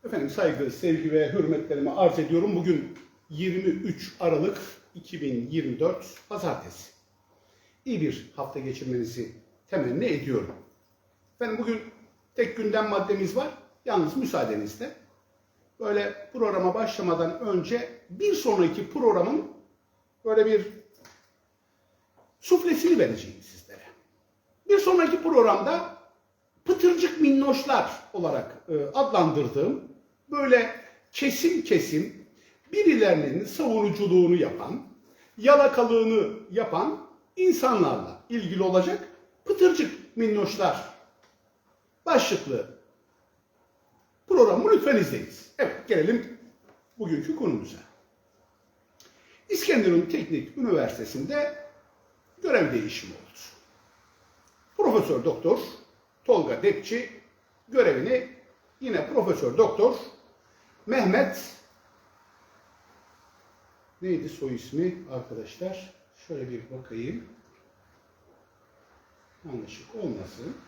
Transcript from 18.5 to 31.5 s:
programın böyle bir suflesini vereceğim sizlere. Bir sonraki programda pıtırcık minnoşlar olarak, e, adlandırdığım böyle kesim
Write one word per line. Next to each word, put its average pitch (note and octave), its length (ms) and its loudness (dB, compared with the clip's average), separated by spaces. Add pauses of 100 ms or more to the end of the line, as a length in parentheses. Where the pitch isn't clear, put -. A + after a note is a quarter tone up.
programın A3+ 580 2 (760)
böyle A3 220 4
bir G#3+ 200 2 (1700)
suflesini F4 580 4
vereceğim - 440 -2
sizlere. - 440 -20 (840)
Bir G4+ 100 8
sonraki F4+ 440 4
programda B3+ 760 2 (680)
pıtırcık F4 560 2
minnoşlar C4+ 680 2 (220)
olarak, C#3+ 440 -4 (120)
e, E3 60 -4 (240)
adlandırdığım D#3+ 1000 0 (340)
böyle B3 500 2 (320)
kesim - 520 0